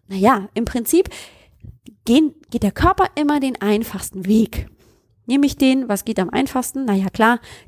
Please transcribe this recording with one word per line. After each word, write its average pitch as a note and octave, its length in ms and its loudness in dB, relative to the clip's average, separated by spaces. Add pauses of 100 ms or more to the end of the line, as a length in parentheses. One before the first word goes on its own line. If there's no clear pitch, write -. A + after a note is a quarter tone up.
naja, G3 460 0
im A3+ 120 -2
Prinzip C4 440 0 (960)
gehen, C#4+ 300 2 (140)
geht - 140 -4
der G3 100 0
Körper F#4 420 2
immer D4 240 0
den C4 220 -4
einfachsten G3+ 640 -4
Weg. G#3+ 420 2 (580)
Nehme C#4 200 2
ich C#4 100 0
den, C4 320 2
was G3+ 160 -2
geht A3 160 -4
am F#3+ 100 0
einfachsten? C4+ 540 -4
Na A3 100 0
ja, G3 160 0
klar, A#3 300 2 (280)